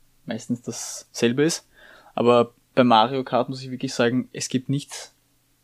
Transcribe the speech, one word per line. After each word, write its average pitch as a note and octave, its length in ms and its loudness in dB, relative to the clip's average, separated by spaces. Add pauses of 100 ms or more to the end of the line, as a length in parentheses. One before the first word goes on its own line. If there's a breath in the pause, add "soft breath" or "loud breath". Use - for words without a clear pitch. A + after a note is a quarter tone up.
(260)
meistens A#2 360 -6
dasselbe - 840 -4
ist. - 240 -2 (480 soft breath)
Aber A#2+ 380 4 (220)
bei C3 100 6
Mario A#2+ 400 4
Kart B2+ 240 -2
muss C3 140 -10
ich C3 80 -12
wirklich C3 220 -8
sagen, A#2+ 380 0
es - 160 -10
gibt - 220 -4
nichts - 440 -6 (500)